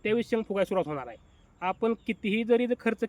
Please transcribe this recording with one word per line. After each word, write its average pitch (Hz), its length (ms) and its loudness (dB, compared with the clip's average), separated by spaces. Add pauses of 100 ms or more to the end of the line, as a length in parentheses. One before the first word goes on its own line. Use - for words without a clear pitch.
त्यावेळेस 226 260 0
शेंग 226 180 2
फुगायला 190 180 0
सुरुवात 180 220 0
होणार 139 200 -6
आहे. 113 100 -16 (440)
आपण 190 320 0 (140)
कितीही 214 360 -2
जरी 233 240 4 (120)
खर्च 226 300 -2